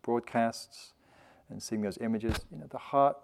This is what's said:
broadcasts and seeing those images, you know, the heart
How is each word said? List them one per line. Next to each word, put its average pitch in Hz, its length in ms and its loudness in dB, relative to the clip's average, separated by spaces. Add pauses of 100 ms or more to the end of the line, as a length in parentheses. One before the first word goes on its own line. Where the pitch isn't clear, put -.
broadcasts - 920 -2 (560)
and - 120 -12
seeing 107 220 -2
those 98 160 -4
images, 113 400 -2 (120)
you 165 60 -12
know, - 120 -12
the 127 100 -10
heart 143 440 4